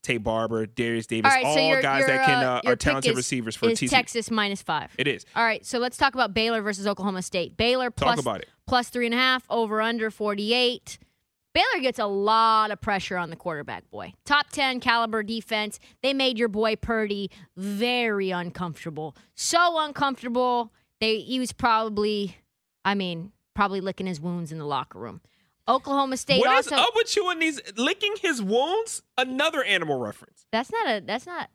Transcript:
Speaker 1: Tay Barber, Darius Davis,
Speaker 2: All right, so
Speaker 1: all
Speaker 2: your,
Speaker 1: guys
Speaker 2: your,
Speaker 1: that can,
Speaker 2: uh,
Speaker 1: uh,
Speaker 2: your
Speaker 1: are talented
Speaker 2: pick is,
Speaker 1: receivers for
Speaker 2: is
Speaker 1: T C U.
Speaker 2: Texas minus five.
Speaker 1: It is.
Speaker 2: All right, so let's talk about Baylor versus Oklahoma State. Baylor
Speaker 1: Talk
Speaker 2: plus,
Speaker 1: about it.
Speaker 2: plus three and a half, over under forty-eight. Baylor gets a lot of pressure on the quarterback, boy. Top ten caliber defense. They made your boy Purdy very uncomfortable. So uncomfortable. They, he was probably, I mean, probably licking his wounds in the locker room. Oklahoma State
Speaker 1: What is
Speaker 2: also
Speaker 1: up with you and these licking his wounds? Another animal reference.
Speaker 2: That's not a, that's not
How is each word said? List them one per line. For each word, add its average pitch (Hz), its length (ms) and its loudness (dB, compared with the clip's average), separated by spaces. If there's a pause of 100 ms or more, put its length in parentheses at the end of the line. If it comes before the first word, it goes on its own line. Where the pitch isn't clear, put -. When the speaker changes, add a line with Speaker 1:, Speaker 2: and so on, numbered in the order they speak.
Speaker 1:
Tay 123 140 0
Barber, 110 480 0
Darius 117 420 -2
Davis, 113 220 2
Speaker 2:
All 269 60 6
right, 151 180 2
so - 80 4
Speaker 1:
all - 80 2
Speaker 2:
your, 269 120 4
Speaker 1:
guys 277 200 2
Speaker 2:
your, 262 80 2
Speaker 1:
that 262 160 2
can, - 180 4
Speaker 2:
uh, 131 60 2
Speaker 1:
uh, 123 140 0
Speaker 2:
your 123 100 4
Speaker 1:
are - 40 6
talented 135 320 0
Speaker 2:
pick - 40 2
is, 123 40 0
Speaker 1:
receivers 123 400 -4
for 233 120 0
Speaker 2:
is 226 100 2
Speaker 1:
T - 80 0
C 262 60 2
U. 262 40 6
Speaker 2:
Texas 233 340 -2
minus 202 300 -2
five. - 360 -6
Speaker 1:
It 139 100 0
is. 117 180 -4 (100)
Speaker 2:
All 233 80 2
right, 226 220 -2
so 247 140 -4
let's 240 180 -4
talk 277 160 4
about 226 200 0
Baylor 226 280 2
versus 202 260 -4
Oklahoma 196 360 -2
State. - 340 -4
Baylor 247 320 2
Speaker 1:
Talk - 80 -10
Speaker 2:
plus, 240 220 2
Speaker 1:
about 117 220 -2
it. - 60 -14 (200)
Speaker 2:
plus 247 220 2
three 240 160 -2
and 233 80 0
a 240 40 0
half, 254 320 2
over 214 320 0
under 220 280 0
forty-eight. 214 920 -2 (540)
Baylor 381 280 4
gets 254 180 0
a 214 60 0
lot 214 680 4
of 202 80 -6
pressure 196 380 -2
on 170 140 -4
the 165 40 -12
quarterback, 143 540 -8
boy. 95 240 -12 (100)
Top 294 280 2
ten 262 280 -2
caliber 226 440 0
defense. 214 560 -6 (240)
They 269 100 2
made 254 240 0
your 233 120 2
boy 214 280 0
Purdy 202 520 -2 (280)
very 202 720 0
uncomfortable. 165 840 -8 (180)
So 339 440 2
uncomfortable. 247 920 0 (300)
They, 220 180 0
he 254 200 -4
was 247 120 -4
probably, 214 840 0 (480)
I 196 100 2
mean, 180 380 -6 (220)
probably 196 260 2
licking 190 260 -4
his 156 140 -6
wounds 175 320 -6
in 160 60 -10
the 147 60 -8
locker 135 340 -4
room. 107 200 -12 (500)
Oklahoma 269 460 0
State 262 240 2
Speaker 1:
What 262 200 6
is - 120 -2
Speaker 2:
also 269 100 4
Speaker 1:
up 440 140 2
with 453 220 2
you 370 120 2
and 330 120 -2
these 320 180 0 (160)
licking 392 460 0
his 302 200 0
wounds? 294 600 0 (160)
Another 262 480 0
animal 165 340 0
reference. - 500 -10
Speaker 2:
That's 233 220 0
not 440 160 0
a, 214 180 0
that's 220 200 -6
not 349 300 -10